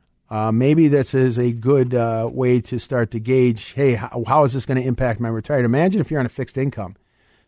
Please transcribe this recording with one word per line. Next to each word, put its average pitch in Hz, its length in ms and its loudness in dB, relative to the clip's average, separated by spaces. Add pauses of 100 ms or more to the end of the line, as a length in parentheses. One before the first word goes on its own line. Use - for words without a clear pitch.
(300)
Uh, 110 220 -2
maybe 147 340 4
this 143 260 2
is 131 280 0
a 123 100 0
good, 123 420 0
uh, 117 400 -2
way 123 280 2
to 123 180 -8
start 117 320 -4
to 117 80 -8
gauge, 123 540 0
hey, 135 220 2
how, 113 340 -8
how 147 160 4
is 123 80 0
this 131 120 -6
gonna 131 160 -2
impact 123 380 -2
my 120 100 -4
retirement? 120 380 -2
Imagine 175 340 2
if - 80 -2
you're 151 120 -2
on 123 60 -2
a - 20 -4
fixed - 280 -8
income. 113 380 -4 (540)